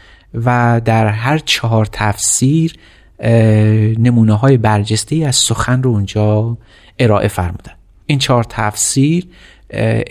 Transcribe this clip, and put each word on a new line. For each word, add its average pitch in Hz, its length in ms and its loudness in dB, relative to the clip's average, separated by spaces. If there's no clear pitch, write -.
و 117 520 0
در 113 220 2
هر 117 300 -2
چهار 113 540 -2
تفسیر، 139 800 -2
اه، 117 120 0
نمونه‌های 117 580 4
برجسته‌ای 107 640 0
از 135 120 -2
سخن 127 480 -2
رو 127 80 0
اونجا 107 640 0
ارائه 107 280 2
فرمودن. 87 460 -6
این 147 140 -2
چهار 120 300 0
تفسیر، 139 800 -2
اه، 110 420 -2